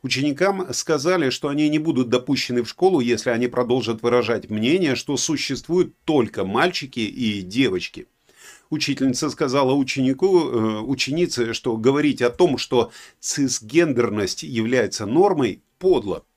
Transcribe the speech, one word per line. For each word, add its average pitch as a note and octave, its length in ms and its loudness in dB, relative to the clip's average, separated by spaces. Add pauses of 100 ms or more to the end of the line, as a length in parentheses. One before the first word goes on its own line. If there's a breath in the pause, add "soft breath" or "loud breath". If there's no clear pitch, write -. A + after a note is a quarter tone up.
Ученикам D3+ 720 -2
сказали, D#3 560 0
что C#3 200 -4
они D3+ 180 2
не D3+ 100 2
будут C#3 300 0
допущены B2 560 0
в A#2 60 -8
школу, F3+ 320 2
если A#2+ 300 0
они A#2+ 160 0
продолжат A#2+ 540 0
выражать A2+ 480 0
мнение, C3 460 0
что C#3+ 220 -4
существуют D#3 760 -2 (120)
только A2 400 0
мальчики C3 560 -2
и G#2 400 -2
девочки. C3+ 640 -2 (640 loud breath)
Учительница C3+ 580 -2
сказала C3+ 440 0
ученику, C#3 680 2
э, A2 400 0
ученице, C3 760 -2
что A2+ 240 -2
говорить C#3 460 2
о A#2+ 80 2
том, C#3+ 260 2
что A#2+ 340 0 (280 loud breath)
цисгендерность A#2+ 1200 0
является A#2 640 -2
нормой, C#3+ 560 2 (160)
подло. G#2 480 0 (120)